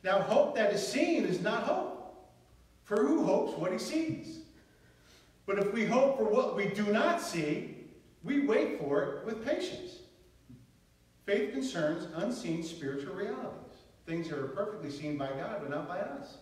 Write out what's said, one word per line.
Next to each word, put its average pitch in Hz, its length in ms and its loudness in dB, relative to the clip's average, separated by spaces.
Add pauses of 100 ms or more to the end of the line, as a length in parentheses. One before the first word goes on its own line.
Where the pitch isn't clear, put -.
Now, 190 160 6
hope 220 340 4
that 208 180 4
is - 140 0
seen 302 380 2
is 175 160 0
not 220 240 0
hope. - 680 -4 (540)
For 226 200 4
who 302 200 4
hopes - 320 2
what - 160 0
he - 60 -2
sees? - 600 -4 (1040)
But 196 120 0
if 202 140 2
we 220 140 0
hope 262 320 4
for 220 100 2
what 214 260 2
we 202 120 0
do 202 260 0
not 320 300 4
see, 151 560 -2 (440)
we 254 240 0
wait - 320 2
for 143 240 2
it - 220 -4
with 220 200 -6
patience. - 520 -4 (1300)
Faith 208 260 2
concerns 170 640 -2
unseen 170 460 -2
spiritual 143 520 -6
realities, - 640 -8 (280)
things 165 220 -4
that 147 100 -4
are 131 100 -4
perfectly - 420 -4
seen 151 260 -4
by 139 120 -2
God, 151 320 -4
but 139 100 -8
not 156 160 -4
by 180 140 -6
us. - 420 -8